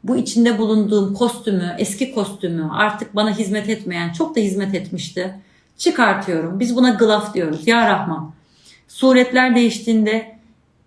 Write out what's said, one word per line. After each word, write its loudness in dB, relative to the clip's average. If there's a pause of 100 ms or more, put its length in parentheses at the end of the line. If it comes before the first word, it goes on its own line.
Bu 0
içinde 2
bulunduğum 2
kostümü, -2
eski -4
kostümü, -4
artık -4
bana 0
hizmet -4
etmeyen, -4
çok -4
da 2
hizmet -2
etmişti, -8 (420)
çıkartıyorum. 0
Biz -2
buna 6
gılaf 2
diyoruz. -2
Ya 4
Rahman. -4 (540)
Suretler 4
değiştiğinde 0 (500)